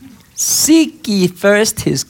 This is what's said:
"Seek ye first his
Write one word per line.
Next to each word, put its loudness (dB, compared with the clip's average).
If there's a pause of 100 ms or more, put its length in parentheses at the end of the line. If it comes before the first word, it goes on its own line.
(340)
"Seek 0
ye 0
first 0
his -4